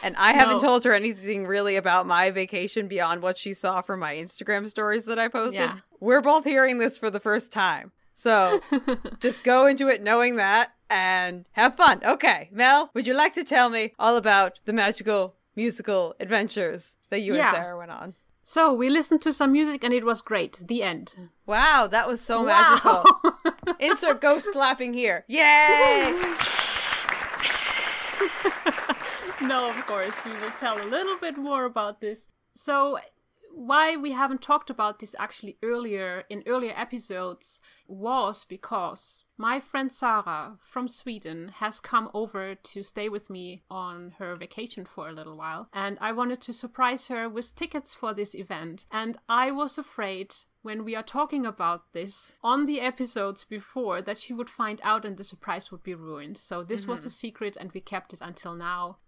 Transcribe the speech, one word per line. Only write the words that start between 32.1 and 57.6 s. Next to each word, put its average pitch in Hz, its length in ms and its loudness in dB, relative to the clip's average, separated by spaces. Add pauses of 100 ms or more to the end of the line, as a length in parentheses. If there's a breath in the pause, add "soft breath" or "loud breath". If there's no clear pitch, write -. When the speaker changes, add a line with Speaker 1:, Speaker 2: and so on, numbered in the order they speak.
Speaker 2:
So 277 460 -2 (520)
why 311 440 2
we 285 160 -6
haven't 262 300 -2
talked 302 280 0
about 214 300 -4
this - 180 -16
actually - 460 -10
earlier, 202 680 -6
in 208 160 -12
earlier 240 300 -2
episodes, 185 840 -10 (260 soft breath)
was 208 600 -4
because - 760 -10 (140)
my 233 240 -4
friend 269 320 -6
Sarah 202 680 -4
from 247 280 -10
Sweden 196 640 -14
has - 240 -8
come 220 340 -4
over 202 400 -8
to 196 300 -14
stay 208 240 -8
with 208 220 -10
me 180 420 -16
on 180 480 -14
her 175 160 -10
vacation 185 500 -14
for 156 220 -16
a 160 60 -16
little 156 240 -18
while. 160 340 -12
And 196 300 -8
I 214 100 -4
wanted 247 300 -4
to 240 120 -14
surprise 247 540 -4
her 233 220 -8
with 226 260 -12
tickets 302 400 -10
for 220 180 -8
this 202 220 -8
event. 170 560 -12
And 226 260 -6 (120)
I 254 220 2
was 277 260 -6
afraid 196 580 -10 (260)
when 220 220 -10
we 220 100 -8
are 220 80 -8
talking 277 440 -4
about 175 480 -6
this 185 400 -12 (100)
on 269 220 0
the 285 160 -4
episodes 240 640 -6
before 202 560 -8
that - 160 -8
she - 160 -10
would 233 160 -10
find 214 340 -6
out 214 220 -2
and 202 100 -10
the 196 80 -14
surprise 190 480 -10
would 175 120 -18
be 185 120 -10
ruined. 156 420 -14
So 175 260 -12
this 208 220 -8
was 240 140 -8
Speaker 1:
Mm-hmm. 254 80 -14
Speaker 2:
a 226 40 -12
secret 220 460 -10
and 180 140 -16